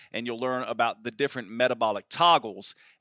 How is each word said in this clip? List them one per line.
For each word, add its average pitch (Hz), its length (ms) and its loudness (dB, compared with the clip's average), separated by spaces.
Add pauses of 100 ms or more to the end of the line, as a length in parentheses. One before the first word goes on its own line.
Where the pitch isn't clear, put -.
(120)
and 117 140 -6
you'll 117 140 -6
learn 127 240 -2
about 113 400 -2
the 117 80 -6
different 123 380 -4
metabolic 113 600 0
toggles 117 680 2 (260)